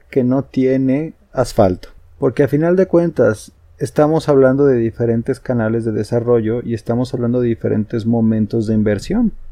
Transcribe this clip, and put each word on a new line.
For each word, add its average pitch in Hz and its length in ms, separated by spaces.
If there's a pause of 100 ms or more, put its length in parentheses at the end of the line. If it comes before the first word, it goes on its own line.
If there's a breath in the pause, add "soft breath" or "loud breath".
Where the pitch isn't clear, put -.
que 131 140
no 131 200
tiene 131 680 (200)
asfalto. 101 560 (300)
Porque 135 240
a 135 40
final 165 280
de 185 100
cuentas, 160 680 (280)
estamos 151 500
hablando 135 360
de 131 120
diferentes 117 640
canales 113 440
de 113 80
desarrollo 117 720
y 117 100
estamos 120 400
hablando 123 280
de 120 80
diferentes 107 560
momentos 110 640
de 110 80
inversión. 107 580 (180)